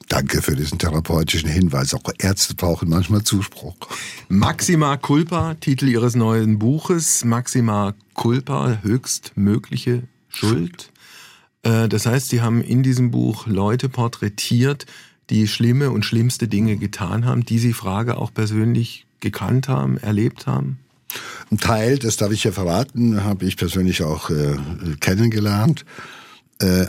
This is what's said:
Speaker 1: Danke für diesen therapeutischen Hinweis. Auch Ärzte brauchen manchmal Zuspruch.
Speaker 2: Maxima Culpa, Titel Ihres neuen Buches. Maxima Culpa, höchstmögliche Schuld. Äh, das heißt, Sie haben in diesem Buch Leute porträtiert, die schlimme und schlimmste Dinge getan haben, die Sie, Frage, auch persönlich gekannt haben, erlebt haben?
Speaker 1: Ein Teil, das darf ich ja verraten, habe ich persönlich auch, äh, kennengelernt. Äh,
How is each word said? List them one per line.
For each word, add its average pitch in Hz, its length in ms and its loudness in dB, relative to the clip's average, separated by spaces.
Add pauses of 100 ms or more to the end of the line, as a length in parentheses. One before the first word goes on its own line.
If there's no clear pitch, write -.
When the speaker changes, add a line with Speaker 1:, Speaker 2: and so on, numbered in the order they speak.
Speaker 1:
Danke 69 320 0
für 78 140 0
diesen 78 240 -4
therapeutischen 80 680 0
Hinweis. 76 460 2
Auch - 260 -6
Ärzte 98 340 0
brauchen 85 340 0
manchmal 92 360 2
Zuspruch. - 500 -4 (540)
Speaker 2:
Maxima 147 680 2
Culpa, 160 560 0
Titel 139 340 0
Ihres 117 260 2
neuen 113 460 2
Buches. 156 640 0
Maxima 117 680 0 (200)
Culpa, 131 680 0
höchstmögliche 120 1200 -2 (240)
Schuld. - 640 -2 (720)
Äh, 113 240 2
das 107 180 0
heißt, 123 220 0
Sie 120 120 0
haben 117 220 2
in 131 220 2
diesem 123 260 2
Buch 120 380 -2
Leute 104 400 0
porträtiert, 123 960 -2 (420)
die 107 180 2
schlimme 120 460 2
und 107 120 0
schlimmste 117 440 0
Dinge 107 280 2
getan 104 480 -4
haben, 123 200 0
die 113 160 0
Sie, 117 120 2
Frage, 110 440 -4
auch - 180 -6
persönlich 110 720 0 (140)
gekannt 127 480 -2
haben, 135 280 0
erlebt - 520 -2
haben? - 320 -2 (720)
Speaker 1:
Ein 107 60 2
Teil, 117 420 2
das 110 160 -2
darf 104 160 0
ich 107 100 -2
ja 113 80 2
verraten, 98 720 0
habe 98 220 -2
ich 92 120 -2
persönlich 92 460 0
auch, 78 280 -2
äh, 73 260 0 (420)
kennengelernt. 104 880 2 (760)
Äh, 92 280 2